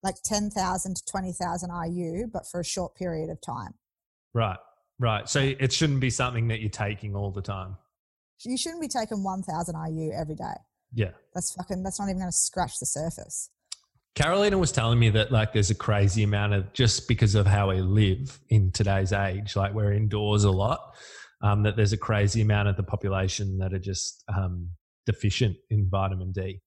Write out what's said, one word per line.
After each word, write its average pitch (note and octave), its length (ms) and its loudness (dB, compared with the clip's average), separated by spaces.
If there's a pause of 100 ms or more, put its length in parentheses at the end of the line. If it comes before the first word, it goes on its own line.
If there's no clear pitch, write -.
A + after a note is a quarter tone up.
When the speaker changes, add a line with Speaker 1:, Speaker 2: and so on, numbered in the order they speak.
Speaker 1:
like, F#3+ 220 -2
ten G#3 260 -2
thousand F#3 480 -4
to - 80 -12
twenty F#3 260 -6
thousand F3 400 -4
I E3+ 140 -6
U, F3 460 -4
but F#3 160 -8
for F3 120 -6
a E3+ 40 -4
short - 320 -6
period D#3+ 340 -6
of - 100 -10
time. A#2 360 -10 (580)
Speaker 2:
Right. G#2+ 240 0 (420)
Right. A2 300 0
So C#3+ 120 0
it C3+ 300 0
shouldn't C#3+ 280 2
be B2+ 100 2
something A#2+ 380 -2
that A2 120 -2
you're G#2+ 100 -2
taking G2+ 460 -6
all G2+ 160 -4
the F#2+ 100 -8
time. F#2+ 360 -8 (680)
Speaker 1:
You B3+ 120 -4
shouldn't E4 240 -6
be D4 60 -6
taking A3 360 -4
one F#3+ 200 -4
thousand E3+ 320 -6
I D#3+ 140 -6
U D#3+ 220 -4
every D#3 240 -6
day. - 200 -8 (400)
Speaker 2:
Yeah. G2+ 160 0 (220)
Speaker 1:
That's - 220 -6
fucking, F#3 260 -6
that's F#3+ 180 -8
not G3+ 100 -4
even F#3 100 -4
gonna F3+ 120 -4
scratch - 480 -2
the - 60 -8
surface. - 640 -8 (640)
Speaker 2:
Carolina G3 460 2
was E3+ 120 2
telling A#2 280 2
me A#2 100 8
that, G#2+ 220 4
like, A2 200 2
there's G#2 200 2
a G#2 40 2
crazy G2+ 460 2
amount G#2 320 2
of, G2 200 -2
just - 340 2
because A2 260 4
of G2+ 140 6
how G2+ 240 4
we F#2+ 100 2
live G2 580 2 (100)
in G2 220 6
today's G2 400 2
age, G2+ 440 -2
like, G2 180 2
we're G#2 200 2
indoors G#2 500 2
a G2+ 80 6
lot, G2+ 420 0 (480)
um, G#2 220 2
that G#2 120 2
there's G#2+ 180 4
a G#2+ 40 -2
crazy G2+ 440 2
amount G#2 280 4
of F#2 80 0
the F#2+ 60 -2
population F#2+ 760 -2
that F#2+ 160 -2
are F#2+ 60 -2
just, - 440 -6 (140)
um, F2+ 320 -2 (380)
deficient G2+ 500 2 (140)
in G2+ 180 2
vitamin F#2+ 420 -2
D F#2+ 360 -6